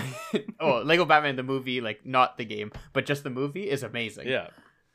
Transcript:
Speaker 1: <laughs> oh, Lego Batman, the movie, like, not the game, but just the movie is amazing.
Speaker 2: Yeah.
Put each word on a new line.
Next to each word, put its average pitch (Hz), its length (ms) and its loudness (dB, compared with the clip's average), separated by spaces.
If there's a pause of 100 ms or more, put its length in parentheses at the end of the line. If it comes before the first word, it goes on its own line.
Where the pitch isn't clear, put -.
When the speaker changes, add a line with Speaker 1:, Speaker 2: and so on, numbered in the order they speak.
(240)
Speaker 1:
<laughs> - 360 -6
oh, 139 220 4
Lego 165 240 4
Batman, 147 300 6
the 127 80 -2
movie, 127 360 -2
like, 110 280 -6
not 127 300 4
the 120 80 -6
game, 107 260 -6 (200)
but 131 140 0
just 143 180 -2
the 143 60 -6
movie 143 400 -4
is 127 140 -2
amazing. 113 440 -6
Speaker 2:
Yeah. 110 200 -2 (480)